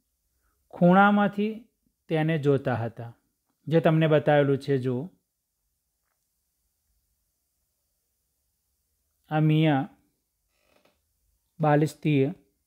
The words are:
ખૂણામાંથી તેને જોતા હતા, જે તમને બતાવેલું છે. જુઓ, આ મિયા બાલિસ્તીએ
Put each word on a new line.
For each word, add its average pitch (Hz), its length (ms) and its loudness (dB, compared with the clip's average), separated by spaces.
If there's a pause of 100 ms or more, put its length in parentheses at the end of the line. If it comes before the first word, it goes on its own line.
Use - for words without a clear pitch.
(680)
ખૂણામાંથી 202 960 0 (400)
તેને 160 320 -2
જોતા 139 360 -2
હતા, 117 420 -10 (500)
જે 160 120 0
તમને 160 280 2
બતાવેલું 147 500 2
છે. 139 200 -4
જુઓ, 127 320 -6 (4000)
આ 156 100 -2
મિયા 156 500 0 (1700)
બાલિસ્તીએ 147 760 0 (340)